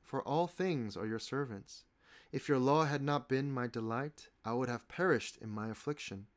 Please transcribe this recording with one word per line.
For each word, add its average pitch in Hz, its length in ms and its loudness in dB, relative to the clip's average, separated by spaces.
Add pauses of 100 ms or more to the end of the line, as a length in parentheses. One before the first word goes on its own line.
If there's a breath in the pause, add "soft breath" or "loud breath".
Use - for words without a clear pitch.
for - 220 -4
all 165 240 2
things 147 480 -2
are 98 100 -4
your 110 140 -2
servants. 131 640 -6 (480 loud breath)
If - 160 -4
your 139 100 6
law 143 260 6
had 143 180 0
not 143 260 0
been 135 240 0
my 123 160 -2
delight, 117 600 -4 (160)
I 113 80 -2
would 123 160 2
have 120 200 -6
perished 170 520 2
in - 80 -10
my 107 200 -4
affliction. - 580 -8 (100)